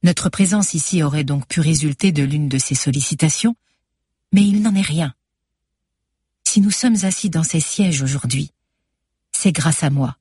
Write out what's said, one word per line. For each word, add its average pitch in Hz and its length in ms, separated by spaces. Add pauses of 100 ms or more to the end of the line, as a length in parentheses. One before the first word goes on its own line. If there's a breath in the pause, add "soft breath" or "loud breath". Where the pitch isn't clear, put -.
Notre 175 260
présence 196 460
ici 165 280
aurait 147 220
donc 139 220
pu - 140
résulter 151 500
de 147 120
l'une 143 260
de 131 100
ses - 160
sollicitations, 147 800 (760)
mais 196 100
il 202 200
n'en 214 120
est 196 60
rien. 156 340 (1300)
Si - 160
nous 202 100
sommes 214 340
assis 190 260
dans 160 140
ces 160 160
sièges 165 420
aujourd'hui, 135 480 (800)
c'est - 220
grâce 151 300
à 147 80
moi. 139 300